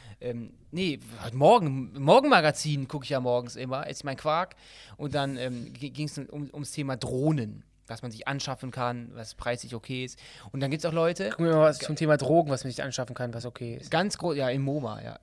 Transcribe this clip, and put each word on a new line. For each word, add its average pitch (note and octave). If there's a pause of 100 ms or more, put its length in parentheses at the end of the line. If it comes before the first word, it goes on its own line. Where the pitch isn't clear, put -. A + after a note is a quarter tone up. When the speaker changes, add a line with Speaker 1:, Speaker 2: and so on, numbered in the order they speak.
(200)
Speaker 1:
Ähm, A#2 (180)
nee, E3 (240)
heute A#2
Morgen, C#3
Morgenmagazin D3+
guck C#3+
ich -
ja C3+
morgens B2
immer, C3
esse C3+
ich -
meinen C3+
Quark D#3+ (420)
und C#3+
dann, C#3
ähm, B2
gi-, B2+
ging's C#3+
um, C#3+
ums -
Thema C3+
Drohnen, B2 (220)
was A2+
man B2
sich A2+
anschaffen C3+
kann, A#2+
was A2+
preislich A#2+
okay B2+
ist. B2 (340)
Und C3+
dann C#3
gibt's D#3
auch E3
Leute F3
Speaker 2:
Guck -
mir E3
mal D#3
was D3+
Speaker 1:
Ga- -
Speaker 2:
zum D3+
Thema D3+
Drogen, D3+
was C3
man C3
sich C3+
anschaffen B2+
kann, A#2+
was A#2+
okay A#2+
ist. B2+
Speaker 1:
Ganz F#3
gro-, E3
ja, C#3
im C3+
moma, C3+
ja. A2+